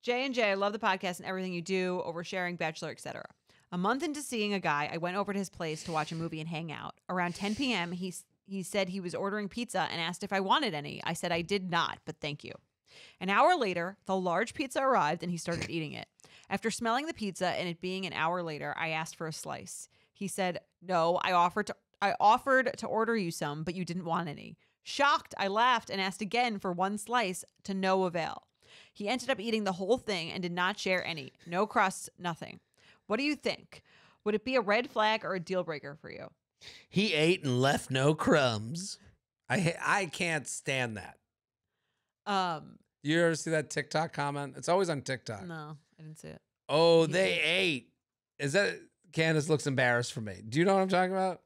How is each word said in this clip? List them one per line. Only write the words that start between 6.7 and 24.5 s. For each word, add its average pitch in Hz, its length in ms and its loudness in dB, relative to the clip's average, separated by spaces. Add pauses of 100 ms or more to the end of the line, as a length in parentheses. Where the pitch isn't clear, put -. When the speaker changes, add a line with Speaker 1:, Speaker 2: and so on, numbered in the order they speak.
Speaker 1:
out. 127 240 -10 (120)
Around 175 280 -2
ten 202 180 -2
P 254 180 -2
M, 175 200 -2
he 185 160 -6
s-, - 180 -12 (220)
he 196 160 -6
said 196 260 0
he 196 100 -6
was 175 140 -6
ordering 202 340 -4
pizza 190 440 -2
and 170 100 -4
asked 170 220 -4
if 202 100 -4
I 190 60 2
wanted 214 340 2
any. 147 320 -6
I 165 80 -2
said 175 180 -2
I 170 120 0
did 185 260 -2
not, 170 340 0
but 156 160 -10
thank 147 240 -6
you. - 100 -12 (680)
An 185 100 -4
hour 269 260 6
later, 185 420 -2 (100)
the 190 100 2
large 180 380 0
pizza 277 260 -2
arrived 180 400 4
and 175 100 -4
he 175 60 -4
started 165 320 -4
eating 156 240 -4
it. 113 140 -10 (420)
After 196 220 -2
smelling 240 340 0
the 330 80 -6
pizza 185 360 -2
and 175 200 -2
it 170 100 -8
being 185 280 -4
an 156 60 -8
hour 165 280 0
later, 147 340 -6
I 165 140 -4
asked 160 260 -4
for 165 120 -8
a 160 60 -6
slice. - 540 -10 (240)
He 196 160 -8
said, 180 320 -2 (220)
"No, 175 420 2
I 185 100 2
offered 180 340 4
to, - 80 -8 (260)
I 202 180 2
offered 247 580 4
to - 100 -8
order 220 280 0
you 180 160 0
some, 156 320 -6
but 170 120 -4
you 185 100 -4
didn't 175 200 -6
want 170 240 -2
any." - 280 -14 (260)